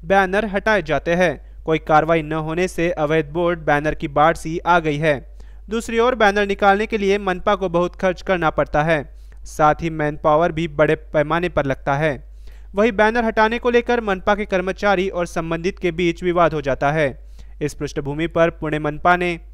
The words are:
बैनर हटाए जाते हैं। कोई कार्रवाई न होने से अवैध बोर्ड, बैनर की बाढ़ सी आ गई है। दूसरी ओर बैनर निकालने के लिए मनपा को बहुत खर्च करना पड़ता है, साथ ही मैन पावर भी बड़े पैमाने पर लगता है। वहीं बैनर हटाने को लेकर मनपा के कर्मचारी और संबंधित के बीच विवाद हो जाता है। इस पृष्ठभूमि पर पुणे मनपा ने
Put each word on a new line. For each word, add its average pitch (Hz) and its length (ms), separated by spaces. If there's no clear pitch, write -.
बैनर 196 420
हटाए 202 360
जाते 151 320
हैं। 170 520
कोई 160 140
कार्रवाई 156 420
न 151 180
होने 160 280
से 170 260
अवैध 151 360
बोर्ड, 170 300
बैनर 147 360
की 165 140
बाढ़ 151 260
सी 160 240
आ 175 200
गई 156 180
है। 151 160
दूसरी 226 300
ओर 247 160
बैनर 208 320
निकालने 196 380
के 226 120
लिए 202 220
मनपा 196 360
को 185 140
बहुत 170 260
खर्च 185 260
करना 170 280
पड़ता 151 340
है, 156 200
साथ 151 280
ही 170 160
मैन 151 320
पावर 156 280
भी 165 180
बड़े 151 260
पैमाने 160 360
पर 151 160
लगता 139 280
है। 151 180
वहीं 220 160
बैनर 220 340
हटाने 220 340
को 247 100
लेकर 240 320
मनपा 202 340
के 202 100
कर्मचारी 190 640
और 175 180
संबंधित 165 520
के 175 140
बीच 170 300
विवाद 170 300
हो 151 80
जाता 139 300
है। 156 160
इस 147 120
पृष्ठभूमि 147 560
पर 165 220
पुणे 151 280
मनपा 151 360
ने 175 240